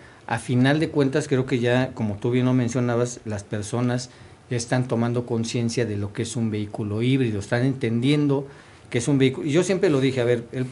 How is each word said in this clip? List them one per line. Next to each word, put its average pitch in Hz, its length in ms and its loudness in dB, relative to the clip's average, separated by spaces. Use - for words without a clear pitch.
a 117 100 -2
final 131 440 2
de 160 80 0
cuentas, 143 400 0
creo 127 160 2
que 131 140 0
ya, 123 340 2
como 107 240 -4
tú 120 120 -2
bien 123 160 2
lo 127 80 4
mencionabas, 120 720 0
las 107 220 -6
personas 120 640 -2
ya 123 80 -2
están 127 300 0
tomando 120 380 0
conciencia 117 600 -2
de 104 100 -4
lo 101 160 -6
que 117 120 -6
es - 120 -8
un 113 160 -2
vehículo 104 500 -4
híbrido, 123 380 0
están 120 240 -2
entendiendo 135 840 0
que - 80 -2
es 120 100 0
un 147 100 4
vehículo. 131 300 2
Y 143 40 0
yo 170 120 4
siempre 190 260 2
lo 139 120 4
dije, 131 180 2
a 117 60 2
ver, 120 260 2
el, 127 200 -4